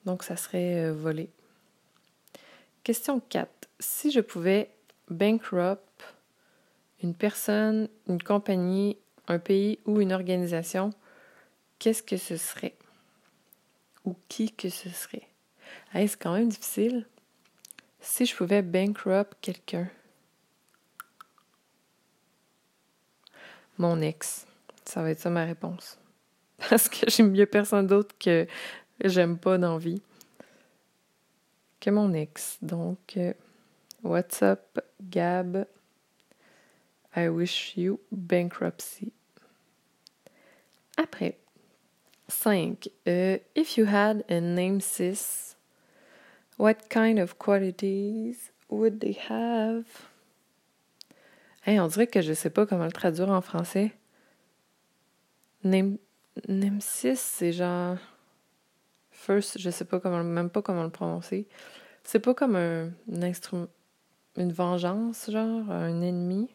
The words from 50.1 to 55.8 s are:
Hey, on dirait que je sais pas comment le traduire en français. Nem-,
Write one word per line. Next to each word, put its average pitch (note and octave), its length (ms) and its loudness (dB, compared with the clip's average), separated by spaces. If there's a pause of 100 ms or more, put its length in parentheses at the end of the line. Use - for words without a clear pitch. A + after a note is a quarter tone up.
Hey, G#3 140 6
on E3+ 80 4
dirait G#3 200 2
que G#3 140 4
je D#3 120 0
sais - 160 -2
pas G#3 160 4
comment F3+ 200 0
le E3 60 -2
traduire F3 380 0
en F#3+ 120 4
français. F#3 520 -2 (1700)
Nem-, F#3+ 340 4 (500)